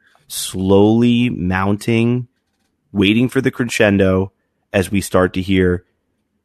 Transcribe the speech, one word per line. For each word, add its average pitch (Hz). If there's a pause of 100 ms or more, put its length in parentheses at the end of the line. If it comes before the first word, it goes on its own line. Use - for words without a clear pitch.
(300)
slowly 113
mounting, 113 (640)
waiting 104
for 131
the 120
crescendo 98 (400)
as 98
we 101
start 92
to 95
hear 90 (600)